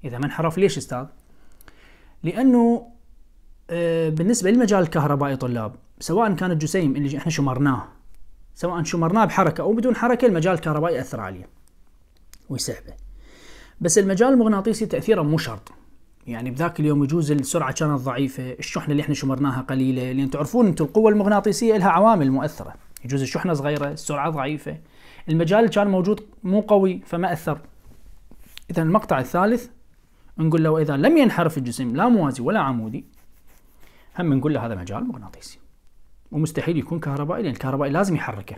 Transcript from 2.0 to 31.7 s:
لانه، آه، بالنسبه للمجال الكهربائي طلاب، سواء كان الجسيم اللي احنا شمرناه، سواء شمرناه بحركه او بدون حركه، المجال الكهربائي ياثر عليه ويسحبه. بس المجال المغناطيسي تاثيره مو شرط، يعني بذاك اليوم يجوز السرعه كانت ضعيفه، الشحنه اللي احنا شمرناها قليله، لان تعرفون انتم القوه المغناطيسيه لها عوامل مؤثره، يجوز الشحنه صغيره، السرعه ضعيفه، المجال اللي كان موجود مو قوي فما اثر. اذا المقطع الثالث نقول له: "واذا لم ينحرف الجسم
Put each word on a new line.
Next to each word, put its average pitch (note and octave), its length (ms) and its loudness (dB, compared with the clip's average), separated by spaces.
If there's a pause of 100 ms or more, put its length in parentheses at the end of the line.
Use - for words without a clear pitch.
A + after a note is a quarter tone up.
لانه، A#3 640 2 (800)
آه، E3 400 0
بالنسبه E3+ 420 0
للمجال G#3 320 4
الكهربائي C#3+ 520 0
طلاب، A#2+ 400 -4 (240)
سواء G#3 340 0
كان F#3 180 -2
الجسيم D#3 440 0
اللي C#3+ 220 -2
احنا E3 140 -4
شمرناه، C3 560 0 (680)
سواء E3+ 280 -4
شمرناه E3+ 420 2
بحركه E3+ 360 0
او F3+ 120 0
بدون A#3 220 2
حركه، B3 300 2
المجال F#3 280 4
الكهربائي D#3+ 420 0
ياثر B2+ 240 -6
عليه F#2+ 300 -12 (1000)
ويسحبه. - 440 -8 (880)
بس E3+ 160 4
المجال G#3 360 4
المغناطيسي A3 520 2
تاثيره F3+ 360 0
مو D3+ 160 2
شرط، A2+ 340 -8 (560)
يعني A#2 240 -8
بذاك D#3+ 280 -4
اليوم D3 240 2
يجوز D3 280 0
السرعه C#3 420 -2
كانت D3 280 -2
ضعيفه، B2+ 500 -4
الشحنه D3 400 -8
اللي C#3+ 120 0
احنا D3 120 -2
شمرناها C3+ 460 -2
قليله، C3 500 -2
لان C3+ 180 -2
تعرفون D3+ 380 2
انتم D#3+ 180 2
القوه G#3+ 260 4
المغناطيسيه G#3 680 2
لها F#3 120 4
عوامل F3 420 6
مؤثره، C3+ 420 -4 (320)
يجوز C3+ 160 -2
الشحنه E3+ 320 -2
صغيره، C#3+ 340 -2
السرعه D3 420 -4
ضعيفه، D3+ 480 -6 (520)
المجال E3 300 4
اللي A3+ 100 6
كان G#3 180 2
موجود F#3+ 340 0 (220)
مو G3 180 0
قوي F#3+ 440 2
فما F3 280 -2
اثر. D#3+ 280 -6 (1120)
اذا E3+ 100 0
المقطع E3 380 2
الثالث F#3+ 480 0 (720)
نقول D#3+ 260 2
له: D#3+ 60 4
"واذا D#3 280 0
لم B3 200 6
ينحرف F3 400 2
الجسم B2 380 -4